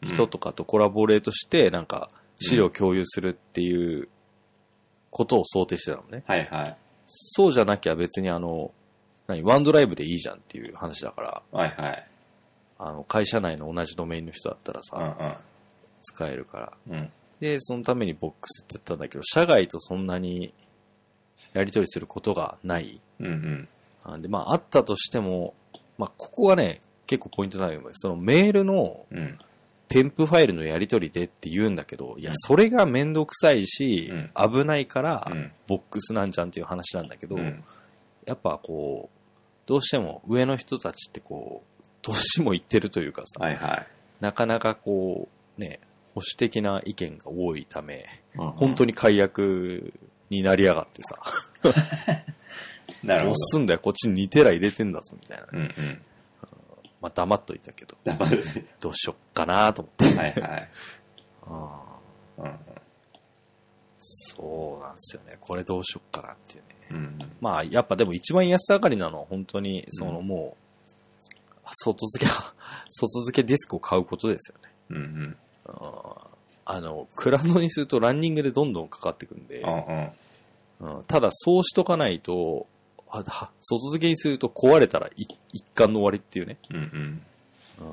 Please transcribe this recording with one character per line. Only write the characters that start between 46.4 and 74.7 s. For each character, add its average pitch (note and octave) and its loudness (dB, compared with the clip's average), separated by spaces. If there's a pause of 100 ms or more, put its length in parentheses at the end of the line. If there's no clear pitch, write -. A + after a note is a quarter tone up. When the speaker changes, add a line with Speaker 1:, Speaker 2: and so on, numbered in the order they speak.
Speaker 1:
な G2 0
意 G#2 -8
見 D#2 -10
が - -20
多 E2+ -4
い C#2+ -12
た - -12
め、 C#2+ -14 (320)
Speaker 2:
う E2 -6
ん - -6
う - -6
ん。 - -8
Speaker 1:
本 C3+ 2
当 B2 4
に A2+ 2
解 G#2 6
約 F#2 0 (360)
に G2 -2
な F#2+ 4
り G2 6
や F#2 8
が D#2+ -2
っ - -20
て - -20
さ。 - -10 (440)
Speaker 2:
<laughs> D#3 2 (800)
な F#2+ 2
る E2 4
ほ - 2
ど。 G#2 2
Speaker 1:
ど - -
う A2 0
す - 2
ん C3 2
だ F2 4
よ、 E2 0
こ G#2+ -2
っ G2+ 2
ち - 0
に G2 2
二 F#2+ -2
テ C#3+ 8
ラ G#2 8
入 E2+ 2
れ G2+ 2
て A2 -4
ん F#2+ -4
だ - -10
ぞ、 - -16
み - -20
た - -16
い - -14
な。 - -18
Speaker 2:
う - -10
ん - -4
う D#2 -4
ん。 - -6 (1300)
Speaker 1:
ま E2+ -8
あ、 - -20
黙 F#2 2
っ - 0
と E2+ -12
い - -14
た - -20
け - -20
ど。 - -20
Speaker 2:
黙 E2+ -2
っ - 2
と B2 4
い - 6
た。 - -6 (200)
Speaker 1:
ど E2 -6
う D2+ -6
し - -2
よ - -6
っ - -20
か E2 -2
な G#2 4
と - -12
思 D#2 -16
っ - 6
て。 - 0
Speaker 2:
は D#2 0
い D2 -6
は D#2 -6
い。 - -12 (400)
Speaker 1:
<laughs> - -20
あ D2 -14 (540)
あ。 D#2 -16
Speaker 2:
う - -
ん - -10
う - -10
ん。 D2+ -16 (1400)
Speaker 1:
そ D#2 -10
う C#2 -16
な C#2 -14
ん - -18
で - -20
す - -6
よ - -20
ね。 - -20
こ - -10
れ F#2 -6
ど F#2 -4
う F#2 -6
し - -4
よ - -16
っ - -20
か - -10
な - -16
っ - -20 (100)
て - -18
い - -20
う - -20
ね。 - -20 (160)
Speaker 2:
う - -12
ん E2 -8
う - -6 (260)
ん。 - -18 (100)
Speaker 1:
ま G2+ -2
あ、 D#2 -2
や A#2 0
っ - 0
ぱ - 0
で A2 4
も F2+ -2
一 F#2+ -4
番 F3+ 6
安 F3+ 2
上 G3+ 6
が G#3 4
り A#2 0
な E2+ -2
の D#2 -10
は - -14
本 F#2+ -8
当 - -6
に、 G2 -4
Speaker 2:
う - -16
ん。 - -
Speaker 1:
そ - -10
の E2+ -8
も F2 -6 (1000)
う、 - -20 (140)
外 - -2
付 - -4
け、 - 4 (300)
<laughs> - -16
外 A#2+ -4
付 B2+ 0
け A2+ 2
デ C3 4
ィ - 4
ス - -2
ク - -10
を E2+ -6
買 - 0
う F2+ 0
こ - -10
と A2 -4
で G2+ 0
す - -12
よ - -20
ね。 - -20 (200)